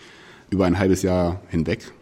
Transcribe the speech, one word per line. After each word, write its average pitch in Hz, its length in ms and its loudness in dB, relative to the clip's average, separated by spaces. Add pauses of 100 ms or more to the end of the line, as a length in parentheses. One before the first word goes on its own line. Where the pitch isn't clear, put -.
(500)
über 95 140 0
ein 90 140 2
halbes 95 240 2
Jahr 90 460 0
hinweg, 78 540 -4